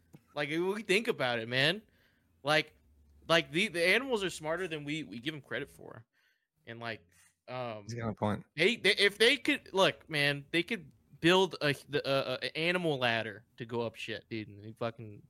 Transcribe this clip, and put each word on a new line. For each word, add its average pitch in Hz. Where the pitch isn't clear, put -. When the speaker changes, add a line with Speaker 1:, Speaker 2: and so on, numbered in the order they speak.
Speaker 1:
Like, 147
if 160
we 196
think 214
about 131
it, 113
man. 143
Like, 151
like, 156
the, 190
the 165
animals 226
are 175
smarter 165
than 156
we, 151
we 110
give 139
'em 143
credit -
for. -
And, 117
like, 113
um, 120
Speaker 2:
He's 113
got 113
a 104
point. 104
Speaker 1:
they, 202
they, 190
if 196
they 240
could, -
look, 180
man, 143
they 170
could 175
build 180
a, 147
the, -
a, 135
a, 127
a 127
animal 170
ladder 113
to 123
go 117
up 113
shit, -
dude. 110
And 101
they 110
fucking, 113